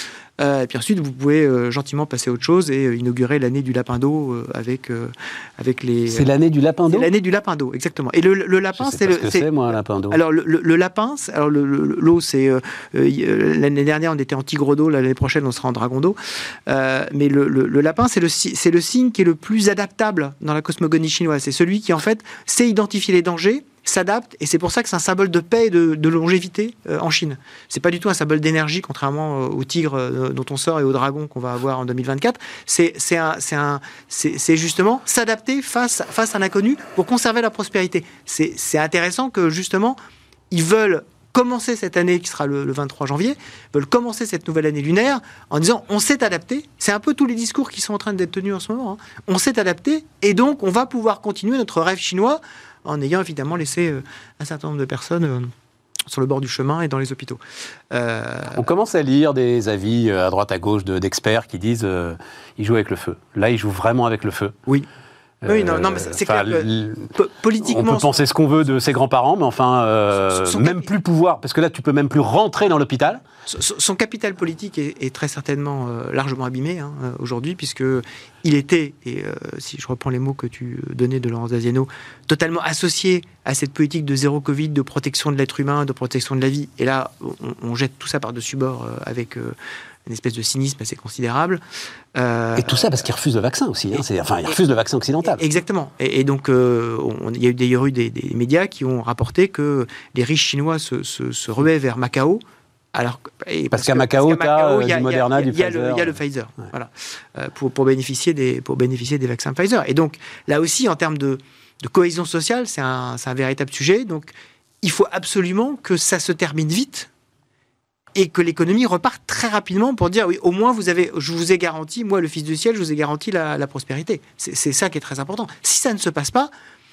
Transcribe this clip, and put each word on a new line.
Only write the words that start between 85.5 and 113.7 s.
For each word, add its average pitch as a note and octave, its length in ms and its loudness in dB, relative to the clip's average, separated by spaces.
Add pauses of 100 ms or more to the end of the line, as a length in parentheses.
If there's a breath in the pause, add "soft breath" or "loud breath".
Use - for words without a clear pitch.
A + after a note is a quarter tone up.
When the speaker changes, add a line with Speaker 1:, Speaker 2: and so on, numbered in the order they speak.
Speaker 1:
humain, C#3+ 240 0
de C#3 80 -4
protection B2+ 460 -4
de C3 40 0
la C3 60 2
vie. C#3 220 -2 (100)
Et B2 60 0
là, C3 260 -2 (100)
on, - 120 -8 (280)
on A#2 140 -4
jette C3+ 240 -2
tout - 80 -14
ça C#3+ 140 -4
par-dessus A#2 340 -8
bord, C3 300 -4
euh, A#2 100 -8 (100)
avec, A#2+ 300 -8
euh, A#2+ 180 -8 (520 loud breath)
une - 60 -10
espèce A2+ 220 -4
de A#2 80 -8
cynisme C3+ 400 -2
assez - 160 -8
considérable. C#3 640 -2 (560 loud breath)
Euh, A#2 400 0
Speaker 2:
Et B2 60 2
tout B2+ 120 0
ça G#3+ 140 4
parce C3 140 0
qu'ils - 120 -4
refusent C3 200 0
le G#2+ 60 2
vaccin B2+ 260 0
aussi, G#2 300 -4
hein, C#3 60 -2
c'est, F#2+ 160 -2
enfin, F#2 200 -2
ils F2 40 -4
Speaker 1:
Et D#2+ 40 -6
Speaker 2:
refusent E3+ 200 4
le C3+ 80 6
vaccin A2+ 220 0
occidental. D3 420 0
Speaker 1:
Exactement. E3+ 580 -2
Et, C3 220 0
et C3+ 60 4
donc, C#3 240 -2
euh, A#2+ 500 2
on, A2+ 320 -4
il A#2+ 100 -6
y B2 60 4
a B2 40 4
eu, - 20 2
d'ailleurs B2 320 2
eu C#3 80 0
des, A#2+ 160 0
des - 260 -6
médias C#3+ 320 2
qui - 160 -8
ont B2+ 180 -2
rapporté A#2+ 460 0
que D3 400 0 (260 loud breath)
les B2 120 0
riches D3+ 200 2
chinois D#3 320 0
se, B2+ 260 -6
se, B2+ 280 -6
se - 200 -8
ruaient D3+ 260 4
vers B2+ 200 0
Macao, C3+ 420 2 (520 soft breath)
alors A#2+ 300 -4
que, - 80 -18 (180)
et - 220 -4
Speaker 2:
Parce A2+ 140 -2
Speaker 1:
parce - 40 -4
Speaker 2:
qu'à C#3 60 4
Speaker 1:
que, B2+ 40 2
Speaker 2:
Macao, C3+ 380 4
Speaker 1:
parce D#3+ 40 -2
qu'à E3 60 0
Macao, D3+ 120 4
Speaker 2:
t'as, D3+ 180 4
euh, C3 80 4
Speaker 1:
il B2 60 0
y - 20 4
a, - 60 2
Speaker 2:
du B2 60 0
Speaker 1:
il - 20 0
y - 20 2
a, B2+ 180 2
Speaker 2:
Moderna, C3+ 140 2
Speaker 1:
il C#3 60 2
y - 20 0
a, B2+ 40 0
Speaker 2:
du D#3 60 -4
Speaker 1:
il F3+ 40 4
y - 20 6
a F3+ 60 0
le, E3+ 100 -4
Speaker 2:
Pfizer. B2+ 160 -2
Speaker 1:
il - 20 -2
y E3+ 40 0
a E3+ 40 0
le D#3+ 80 -2
Pfizer, C#3 440 -6
Speaker 2:
Ouais. G#2+ 140 -14
Speaker 1:
voilà, B2+ 180 -10 (480 loud breath)
euh, C2+ 180 -8
pour, C3 160 -2
pour C3+ 140 2
bénéficier C3 480 0
des, B2+ 260 0
pour B2+ 160 -4
bénéficier B2+ 440 0
des B2+ 80 -2
vaccins B2 260 -4
Pfizer. F#3+ 360 0
Et C3+ 40 2
donc, D3+ 240 2 (320 loud breath)
là D3 100 2
aussi, E3 300 2
en D#3+ 80 0
termes D#3 200 -2
de, C#3 200 -2 (440 soft breath)
de - 60 -8
cohésion F3 380 2
sociale, A3 420 -2
c'est - 140 -6
un, B2+ 340 -2
c'est B2 140 -8
un B2+ 60 -4
véritable C3+ 360 -2